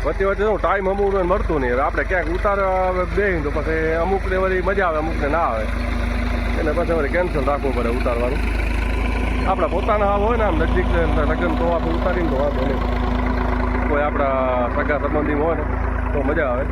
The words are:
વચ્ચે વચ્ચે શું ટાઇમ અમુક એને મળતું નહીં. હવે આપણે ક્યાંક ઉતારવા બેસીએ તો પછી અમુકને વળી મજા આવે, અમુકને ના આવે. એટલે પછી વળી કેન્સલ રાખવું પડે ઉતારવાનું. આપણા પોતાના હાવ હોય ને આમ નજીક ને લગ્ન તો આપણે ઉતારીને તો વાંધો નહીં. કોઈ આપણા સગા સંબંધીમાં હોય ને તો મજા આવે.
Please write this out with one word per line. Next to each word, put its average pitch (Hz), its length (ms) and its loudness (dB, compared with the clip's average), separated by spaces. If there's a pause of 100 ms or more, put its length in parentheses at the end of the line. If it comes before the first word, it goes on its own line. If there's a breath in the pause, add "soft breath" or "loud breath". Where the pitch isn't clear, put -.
વચ્ચે 160 200 0
વચ્ચે 196 200 0
શું 214 160 2
ટાઇમ 190 300 2
અમુક 196 240 2
એને 196 80 2
મળતું 175 380 2
નહીં. 127 120 2
હવે 127 100 2
આપણે 156 220 0
ક્યાંક 180 220 0
ઉતારવા 185 680 0
બેસીએ 180 480 0
તો 147 100 -2
પછી 160 420 -2
અમુકને 185 440 0
વળી 185 260 0
મજા 190 240 0
આવે, 160 120 0
અમુકને 156 300 -2
ના 147 100 0
આવે. 110 260 0 (960)
એટલે 156 140 0
પછી 165 200 0
વળી 156 160 0
કેન્સલ 170 360 0
રાખવું 135 300 0
પડે 117 140 0
ઉતારવાનું. 123 500 0 (1080)
આપણા 180 180 0
પોતાના 202 400 0
હાવ 202 160 2
હોય 226 140 2
ને 220 80 2
આમ 165 180 2
નજીક 170 240 2
ને 160 360 2
લગ્ન 160 340 0
તો 170 160 0
આપણે 165 180 0
ઉતારીને 175 400 0
તો 143 60 0
વાંધો 139 240 0
નહીં. - 1300 0
કોઈ 147 140 2
આપણા 143 320 0 (420)
સગા 147 220 0
સંબંધીમાં 151 480 0
હોય 165 100 0
ને 151 80 -4 (480)
તો 143 100 0
મજા 151 240 0
આવે. 127 260 0